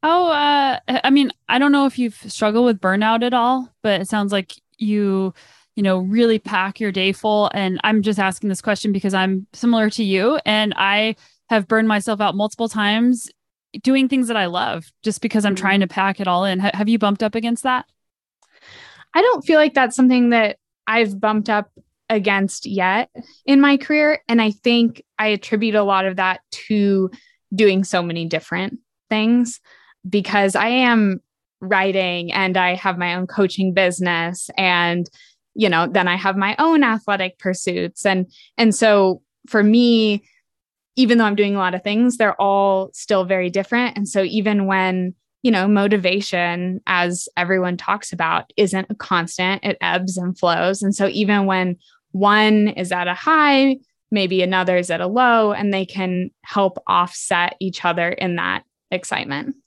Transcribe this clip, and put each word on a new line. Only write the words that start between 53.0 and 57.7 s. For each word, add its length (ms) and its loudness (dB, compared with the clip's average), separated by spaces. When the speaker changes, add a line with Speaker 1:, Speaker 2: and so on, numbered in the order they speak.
Speaker 2:
a 60 -2
high, 640 2
maybe 320 0
another 340 0
is 140 -2
at 100 -2
a 60 -4
low, 460 2
and 200 -2
they 140 -2
can 440 -4
help 420 -2
offset 760 -2
each 240 -8